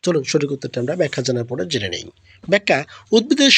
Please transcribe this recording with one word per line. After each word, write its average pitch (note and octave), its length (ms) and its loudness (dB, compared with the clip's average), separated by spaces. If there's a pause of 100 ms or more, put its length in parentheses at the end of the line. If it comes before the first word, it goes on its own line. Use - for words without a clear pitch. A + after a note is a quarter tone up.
চলুন E3 200 0
সঠিক C#3+ 280 0
উত্তরটা C3+ 300 -6
আমরা C#3+ 200 -2
ব্যাখ্যা C#3+ 260 -2
জানার A#2+ 220 -2
পরে C#3 220 -6
জেনে G2+ 240 -2
নেই। - 100 -12 (460)
ব্যাখ্যা, F#3+ 280 2 (320)
উদ্ভিদের C4+ 460 4